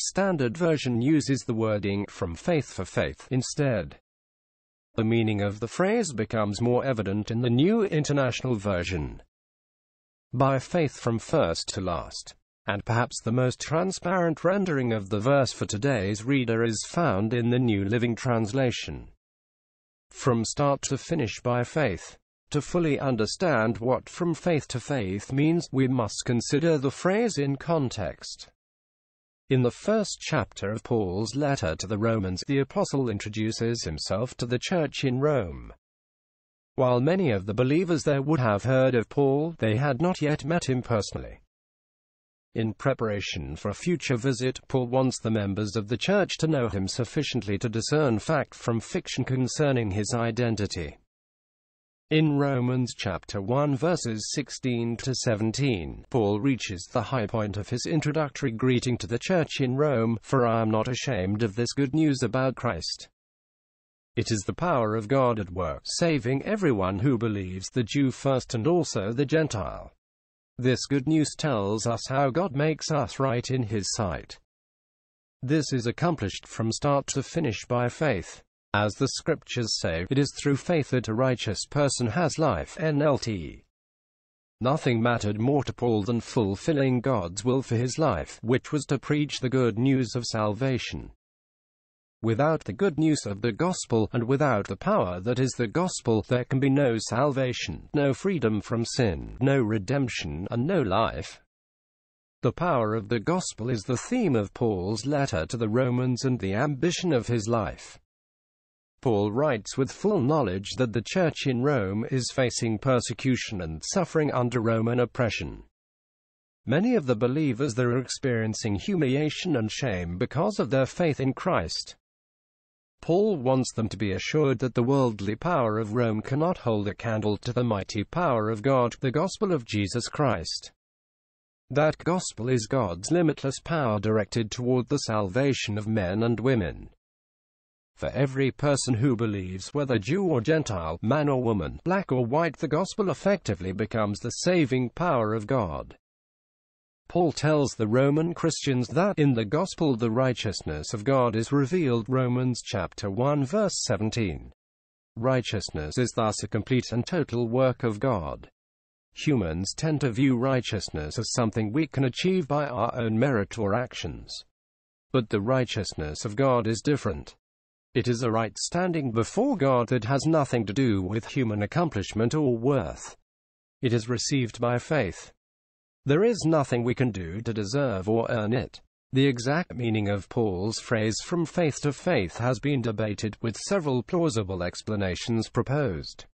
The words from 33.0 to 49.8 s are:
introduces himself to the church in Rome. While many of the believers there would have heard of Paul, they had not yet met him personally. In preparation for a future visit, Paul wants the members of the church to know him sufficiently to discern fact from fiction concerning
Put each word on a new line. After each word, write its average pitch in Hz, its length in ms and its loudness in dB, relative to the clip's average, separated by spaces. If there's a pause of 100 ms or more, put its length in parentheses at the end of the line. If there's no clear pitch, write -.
introduces 110 720 -2
himself 92 540 -4
to - 80 -4
the 120 140 0
church 160 440 -2
in 131 160 0
Rome. 85 540 -2 (1000)
While 123 260 4
many 165 300 4
of 98 140 0
the 107 80 -2
believers 151 500 2
there 139 180 2
would 147 180 2
have 107 240 2
heard 131 320 4
of 110 140 2
Paul, 143 480 2
they 110 180 2
had 135 260 2
not 180 200 0
yet 147 240 0
met 165 240 0
him 127 120 2
personally. 98 600 -4 (1120)
In 113 200 0
preparation 101 800 -2
for - 140 -6
a 101 60 -4
future 165 400 -2
visit, 127 520 -2
Paul 127 180 0
wants 127 340 2
the 113 120 0
members 104 440 0
of 104 120 -2
the 117 100 -2
church 202 400 2
to 160 100 0
know 139 200 2
him 98 200 -2
sufficiently 113 720 -2
to 123 100 -2
discern 113 520 2
fact 147 340 -2
from 113 260 -2
fiction - 440 -4
concerning 127 640 0